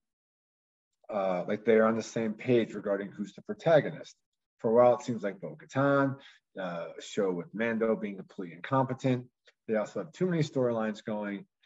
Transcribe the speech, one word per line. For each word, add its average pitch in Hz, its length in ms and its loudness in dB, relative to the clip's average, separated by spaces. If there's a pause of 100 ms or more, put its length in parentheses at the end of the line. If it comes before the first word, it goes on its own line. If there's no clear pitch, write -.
(1120)
uh, 95 340 0
like 107 180 -4
they're 110 220 6
on 113 100 2
the 110 60 -4
same 113 320 -4
page 120 400 2
regarding 101 360 -2
who's - 240 -10
the - 80 -18
protagonist. 104 720 0 (420)
For 113 120 -2
a 113 40 4
while, 123 220 8
it - 60 -10
seems 110 200 -4
like 98 180 -6
Bo-Katan, 135 760 0 (440)
uh, 87 260 -6 (140)
show 98 320 -2
with 85 220 -8
Mando 113 420 0
being 101 200 -8
completely 90 400 -12
incompetent. 127 720 -2 (420)
They 110 80 0
also 107 240 -4
have 87 120 -10
too 185 140 -2
many 165 160 0
storylines 117 600 -2
going. 101 400 -6 (220)